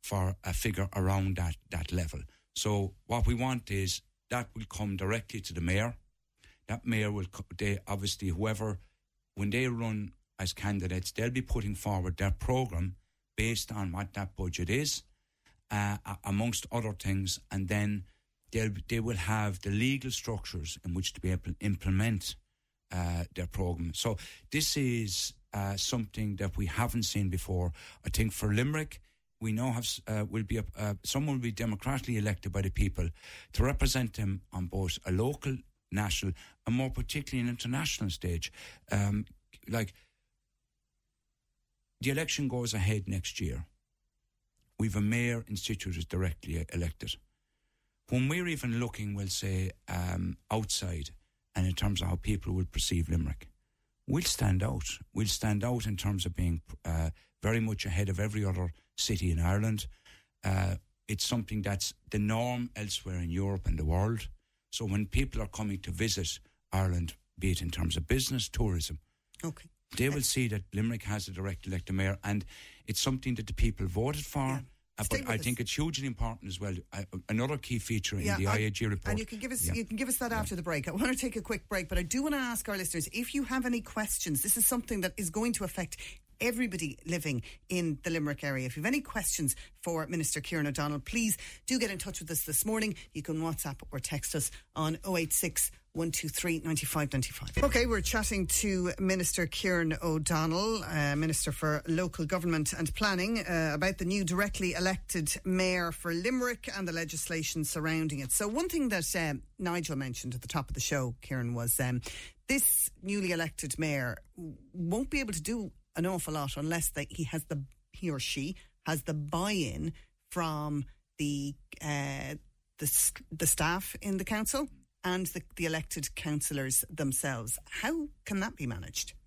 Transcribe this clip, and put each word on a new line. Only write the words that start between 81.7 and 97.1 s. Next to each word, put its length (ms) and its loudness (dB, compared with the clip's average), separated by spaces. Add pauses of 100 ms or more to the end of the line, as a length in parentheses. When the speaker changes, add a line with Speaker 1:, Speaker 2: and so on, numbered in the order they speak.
Speaker 2:
but 100 2
I 40 2
do 220 0
wanna 140 2
ask 300 -2
our 80 0
listeners, 360 -2
if 200 -4
you 120 0
have 200 0
any 160 2
questions, 640 0
this 140 4
is 100 4
something 360 2
that 140 0
is 140 -2
going 220 0
to 100 -2
affect 360 -4 (420)
everybody 640 -2
living 380 0 (260)
in 360 0
the 60 -2
Limerick 340 0
area. 220 0
If 100 -6
you 60 -6
have 100 2
any 80 2
questions 560 -2 (260)
for 240 0
Minister 340 0
Kieran 280 0
O'Donnell, 320 0
please 360 0 (300)
do 140 2
get 100 2
in 80 -4
touch 220 -8
with 100 -8
us 120 0
this 220 0
morning. 300 2 (180)
You 100 -6
can 180 -2
WhatsApp 400 -2 (100)
or 80 -6
text 380 -4
us 140 0 (260)
on 260 0
oh 140 0
eight 160 0
six, 400 0 (220)
one 180 0
two 160 -2
three, 360 0
nine 120 2
five 360 0